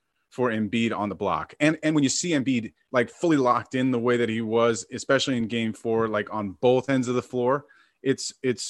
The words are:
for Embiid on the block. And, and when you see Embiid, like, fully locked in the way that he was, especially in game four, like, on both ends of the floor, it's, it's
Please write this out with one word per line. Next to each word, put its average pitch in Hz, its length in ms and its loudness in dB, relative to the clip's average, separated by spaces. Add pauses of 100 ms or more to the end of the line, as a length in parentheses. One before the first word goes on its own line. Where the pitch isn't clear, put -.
(280)
for 123 220 -2
Embiid 110 420 -2
on 101 160 -4
the 92 60 -6
block. 87 460 -4
And, 156 220 2
and 156 120 0
when 147 80 4
you 131 80 2
see - 200 -4
Embiid, 127 420 -2 (180)
like, 123 180 2
fully 165 280 2
locked 123 400 2
in 131 160 2
the 123 60 0
way 120 180 2
that 120 120 2
he 113 120 -2
was, 113 520 2
especially 131 460 0
in 113 80 -2
game 113 260 -2
four, 113 360 -2
like, 104 260 -4
on 104 160 -4 (100)
both 127 300 2
ends 131 160 0
of 123 80 -2
the 123 80 0
floor, 127 440 -2 (360)
it's, - 400 -2
it's 127 280 -2